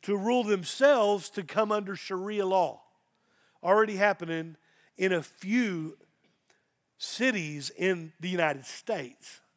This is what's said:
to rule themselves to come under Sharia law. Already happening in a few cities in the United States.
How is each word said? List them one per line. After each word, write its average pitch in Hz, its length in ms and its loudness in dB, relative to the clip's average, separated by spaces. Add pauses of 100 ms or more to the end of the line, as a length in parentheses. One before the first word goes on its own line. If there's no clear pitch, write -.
to 202 140 -2
rule 233 280 2
themselves 208 840 2
to 202 120 -8
come 214 300 0
under 196 240 -4
Sharia 196 500 -4
law. 185 360 0 (800)
Already 208 320 6
happening 165 580 0 (420)
in 185 160 2
a 170 100 0
few 185 760 -2 (1000)
cities 156 760 -2
in 170 440 -2
the 175 80 -6
United 156 380 -2
States. - 760 -10 (160)